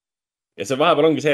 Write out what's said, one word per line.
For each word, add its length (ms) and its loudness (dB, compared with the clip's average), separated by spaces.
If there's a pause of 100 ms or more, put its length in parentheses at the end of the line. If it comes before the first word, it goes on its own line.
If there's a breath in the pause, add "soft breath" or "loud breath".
(540)
Ja 140 -10
see 100 -4
vahepeal 300 2
ongi 160 -2
see, 100 0